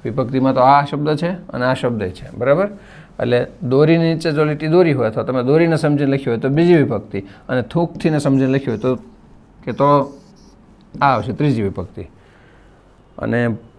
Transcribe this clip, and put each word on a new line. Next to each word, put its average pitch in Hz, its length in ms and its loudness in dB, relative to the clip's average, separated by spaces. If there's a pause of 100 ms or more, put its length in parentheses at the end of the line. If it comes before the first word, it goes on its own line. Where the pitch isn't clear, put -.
વિભક્તિમાં 127 500 -2
તો 127 60 0
આ 139 260 6
શબ્દ 147 300 -2
છે 170 120 -4
અને 175 380 -6
આ 127 80 0
શબ્દ 120 300 -4
છે, - 340 -10
બરાબર? 147 320 0 (500)
એટલે 123 280 0 (160)
દોરીની 160 500 4
નીચે 160 180 -2
જો 147 120 0
લીટી 151 240 -2
દોરી 165 260 4
હોય 123 140 0
અથવા 113 160 -2
તમે 127 200 -2
દોરીને 160 320 4
સમજીને 147 360 0
લખી 135 140 -2
હોય 117 120 -2
તો 131 120 -2
બીજી 170 260 4
વિભક્તિ, 107 500 -2 (240)
અને 127 120 -2
થૂંકથીને 165 580 -2
સમજીને 135 320 2
લખી 135 140 0
હોય 117 120 -4
તો, 123 220 -2 (640)
કે 127 80 -8
તો 139 420 2 (880)
આ 143 40 2
આવશે 123 280 0
ત્રીજી 135 280 0
વિભક્તિ. 92 480 -8 (1080)
અને 117 380 -2 (240)